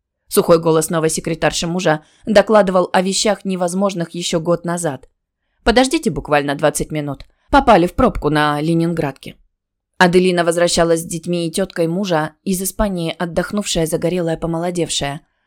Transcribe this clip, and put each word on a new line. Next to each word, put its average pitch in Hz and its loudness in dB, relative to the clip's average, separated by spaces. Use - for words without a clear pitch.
Сухой 170 4
голос 160 0
новой 160 0
секретарши 160 -4
мужа 170 -2
докладывал 196 4
о 190 4
вещах, 196 -2
невозможных 185 -2
ещё 175 -4
год 170 -2
назад. 170 -6
«Подождите 262 2
буквально 143 2
двадцать 151 0
минут. 147 -8
Попали 220 6
в - -4
пробку 208 0
на 151 0
Ленинградке». 165 -2
Аделина 180 4
возвращалась 170 2
с 170 -8
детьми 170 -6
и 160 -4
тёткой 175 -4
мужа 170 -2
из 185 -2
Испании, 185 -4
отдохнувшая 175 -4
загорелая, 165 -2
помолодевшая. 165 -6